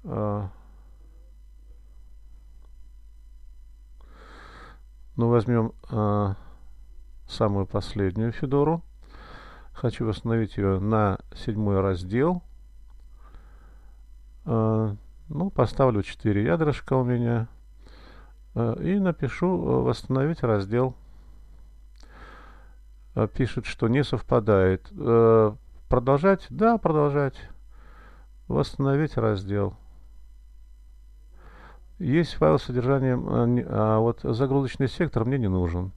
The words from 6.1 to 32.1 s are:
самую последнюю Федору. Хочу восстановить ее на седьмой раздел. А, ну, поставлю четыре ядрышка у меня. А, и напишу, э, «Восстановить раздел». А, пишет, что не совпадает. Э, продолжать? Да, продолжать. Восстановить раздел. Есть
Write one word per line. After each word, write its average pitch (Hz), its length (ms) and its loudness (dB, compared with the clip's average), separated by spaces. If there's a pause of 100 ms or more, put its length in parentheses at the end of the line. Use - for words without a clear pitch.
самую 101 400 0
последнюю 101 640 -2
Федору. 147 500 0 (920)
Хочу 120 320 -4
восстановить 113 520 -2
ее 98 220 2
на 104 400 2 (160)
седьмой 104 460 0
раздел. 98 600 0 (2000)
А, 110 500 0 (320)
ну, 165 240 -4
поставлю 120 500 2
четыре 104 440 0
ядрышка 151 480 0
у 131 100 2
меня. 117 460 0 (1080)
А, 117 260 -2
и 185 160 0
напишу, 175 500 -2
э, 170 360 0
«Восстановить 131 580 0
раздел». 117 540 0 (2250)
А, 107 140 0
пишет, - 400 -4
что - 220 -2
не 135 140 2
совпадает. 101 920 2
Э, 113 560 6 (340)
продолжать? 139 600 2
Да, 214 300 2
продолжать. 147 560 2 (1120)
Восстановить 139 680 0
раздел. 101 600 -2 (2250)
Есть 156 340 2